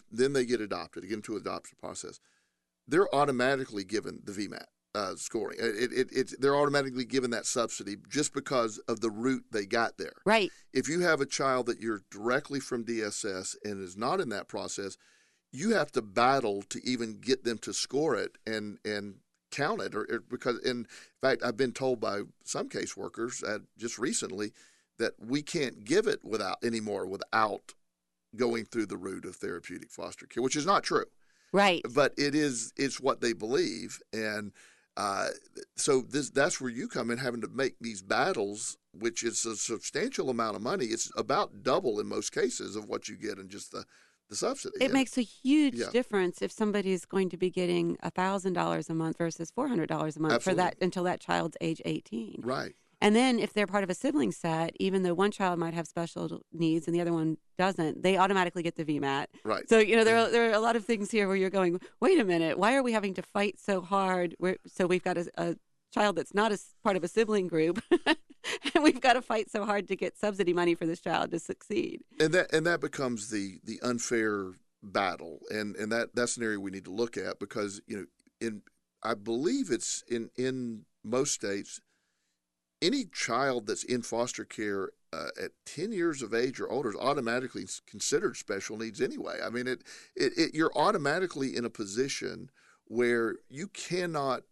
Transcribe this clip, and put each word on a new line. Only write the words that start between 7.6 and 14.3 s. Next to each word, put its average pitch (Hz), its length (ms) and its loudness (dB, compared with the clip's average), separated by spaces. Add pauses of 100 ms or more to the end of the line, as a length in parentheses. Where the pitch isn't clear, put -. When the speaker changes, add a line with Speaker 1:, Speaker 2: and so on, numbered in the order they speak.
Speaker 1:
just 139 260 -2
because 120 440 -2 (100)
of 113 120 -2
the 113 100 0
route 120 400 0
they 104 160 -2
got 113 320 0
there. 80 180 -8 (100)
Speaker 2:
Right. 208 240 4 (220)
Speaker 1:
If 131 160 0
you 170 120 0
have 160 200 4
a 139 60 0
child 127 400 0
that 117 140 -2
you're 107 300 -4
directly 127 480 -2
from 127 240 -4
D 110 200 -4
S 104 220 -4
S 92 400 -6
and 101 180 -6
is 90 140 -12
not 135 220 -2
in 151 120 -2